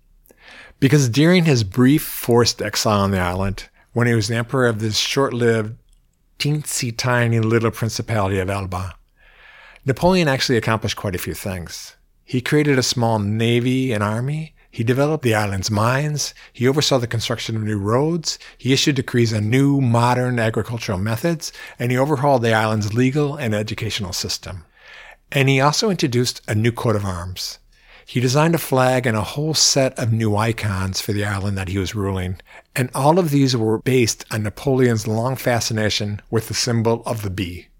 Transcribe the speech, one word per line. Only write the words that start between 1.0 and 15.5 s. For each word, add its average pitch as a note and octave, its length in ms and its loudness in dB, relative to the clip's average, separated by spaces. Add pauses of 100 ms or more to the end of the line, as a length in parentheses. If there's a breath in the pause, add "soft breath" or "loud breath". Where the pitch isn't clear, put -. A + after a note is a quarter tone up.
during E3 360 4
his C3 180 4
brief B2 380 4
forced - 600 2
exile G#2 400 0
on G2 100 2
the F#2+ 80 2
island, F#2 500 -2 (220 soft breath)
when A#2+ 160 0
he A#2 80 4
was G#2+ 140 0
the A#2+ 60 -2
emperor A#2+ 300 0
of A2+ 140 0
this A2 180 -2
short-lived, A#2 800 0 (600)
teensy C#3+ 580 -4
tiny A#2+ 420 2
little A2+ 320 2
principality G#2 680 -2
of F#2 100 -2
Elba, F#2+ 460 -6 (880 loud breath)
Napoleon E3+ 420 2
actually C3 300 2
accomplished A2 380 -2
quite G2+ 180 -6
a F2 60 -4
few E2 160 -8
things. - 600 -10 (300)
He B2+ 160 -2
created D3 380 2
a B2 40 2
small A2+ 360 0
navy A#2+ 720 0
and G#2 100 0
army. C3 540 -4 (160 soft breath)
He A2+ 120 -4
developed C#3+ 400 0
the A2+ 120 2
island's G2 340 0